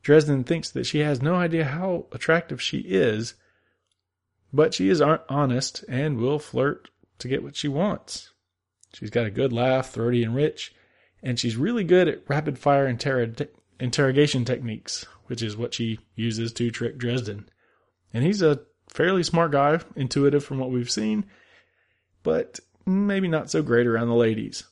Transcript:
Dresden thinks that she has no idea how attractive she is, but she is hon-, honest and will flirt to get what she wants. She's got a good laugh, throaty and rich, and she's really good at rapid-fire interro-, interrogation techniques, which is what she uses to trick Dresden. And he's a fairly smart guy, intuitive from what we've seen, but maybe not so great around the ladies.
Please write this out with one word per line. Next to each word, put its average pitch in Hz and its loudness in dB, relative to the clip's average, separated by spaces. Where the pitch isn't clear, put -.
Dresden 147 6
thinks 123 -4
that 123 -4
she 151 -2
has 147 0
no 160 2
idea 165 0
how 175 -4
attractive 160 0
she - -4
is, 117 0
but 156 4
she 185 0
is 165 4
hon-, 151 4
honest 131 -2
and 135 -2
will 139 0
flirt 139 -4
to 127 -12
get 135 -2
what 139 -14
she 147 -4
wants. - -4
She's - -12
got 117 0
a 101 -6
good 127 -2
laugh, 131 0
throaty 120 0
and 113 -2
rich, 151 -4
and 123 -4
she's 113 -4
really 202 -2
good 175 6
at - -6
rapid-fire 143 2
interro-, 123 -2
interrogation 135 2
techniques, 117 -6
which 117 -8
is 107 -6
what 120 -6
she 113 -4
uses 113 -4
to 120 -2
trick 117 -6
Dresden. 117 -6
And 120 0
he's 196 2
a 147 4
fairly 180 0
smart 165 0
guy, 147 4
intuitive 143 2
from 139 -6
what 131 -4
we've 123 -2
seen, 107 -2
but - -2
maybe 196 0
not 160 -2
so 160 0
great 120 4
around 117 2
the 117 2
ladies. 110 0